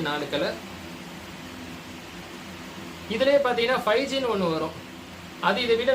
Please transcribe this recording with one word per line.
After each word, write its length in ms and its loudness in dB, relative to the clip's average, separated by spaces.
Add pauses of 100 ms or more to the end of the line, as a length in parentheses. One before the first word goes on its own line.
நாலு 240 -2
கலர். 240 0 (2500)
இதுலயே 320 8
பாத்தீங்கன்னா 400 4
ஃபைவ் 240 6
ஜின்னு 240 2
ஒண்ணு 180 2
வரும். 240 -2 (720)
அது 140 4
இதை 140 6
விட 180 4